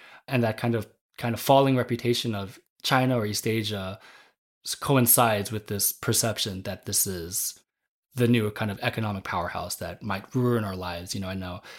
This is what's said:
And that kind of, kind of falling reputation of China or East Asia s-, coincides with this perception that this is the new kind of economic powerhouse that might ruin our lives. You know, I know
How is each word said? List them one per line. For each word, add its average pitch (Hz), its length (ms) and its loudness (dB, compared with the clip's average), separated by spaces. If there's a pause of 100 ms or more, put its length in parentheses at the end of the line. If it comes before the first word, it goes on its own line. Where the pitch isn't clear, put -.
(260)
And 127 180 0
that 110 120 0
kind 117 180 0
of, 107 120 -2 (320)
kind 120 160 -2
of 104 60 -4
falling 135 360 6
reputation 120 580 0
of 98 240 -8 (240)
China 131 360 2
or 107 80 0
East 104 200 -2
Asia 104 520 -2 (680)
s-, - 100 -6
coincides 117 800 4
with 107 140 -6
this - 260 -2
perception 104 680 -2
that 95 240 -10
this 101 200 0
is 90 520 -6 (560)
the 123 140 4
new 113 220 4
kind 107 200 -4
of 98 100 -6
economic 107 440 -4
powerhouse 87 520 -6
that 85 260 -10
might 101 320 -6
ruin 123 300 2
our 95 120 -6
lives. 90 380 -8
You 104 60 -6
know, 92 80 -6
I 95 60 -6
know 90 260 -8 (180)